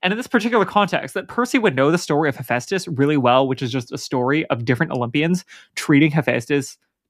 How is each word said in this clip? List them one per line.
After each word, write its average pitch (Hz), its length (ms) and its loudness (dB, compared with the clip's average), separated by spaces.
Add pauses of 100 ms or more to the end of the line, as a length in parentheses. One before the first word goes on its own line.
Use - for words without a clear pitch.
And 185 100 0
in 214 60 -2
this 247 80 -8
particular 220 400 0
context, - 480 -2
that - 140 -6
Percy 247 320 -2
would 196 160 2
know 135 160 2
the 170 80 0
story 151 300 0
of 131 60 -4
Hephaestus 127 520 -4
really 147 300 0
well, 131 300 4
which 131 140 -4
is 123 100 -4
just 127 200 -6
a - 80 -10
story 135 480 -2
of 117 180 -4
different 143 260 0
Olympians 147 540 -2 (300)
treating 151 340 4
Hephaestus 135 680 -2 (300)